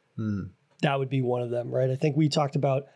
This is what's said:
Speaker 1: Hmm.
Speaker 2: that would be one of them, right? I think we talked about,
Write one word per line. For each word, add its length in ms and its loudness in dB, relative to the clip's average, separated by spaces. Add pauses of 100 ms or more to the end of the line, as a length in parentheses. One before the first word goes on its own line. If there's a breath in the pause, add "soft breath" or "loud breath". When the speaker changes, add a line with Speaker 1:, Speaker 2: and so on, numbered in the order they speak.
(160)
Speaker 1:
Hmm. 300 -4 (360)
Speaker 2:
that 180 2
would 100 -2
be 120 0
one 200 0
of 80 -4
them, 240 -4
right? 160 2
I 60 0
think 200 0
we 140 4
talked 260 0
about, 300 0 (100)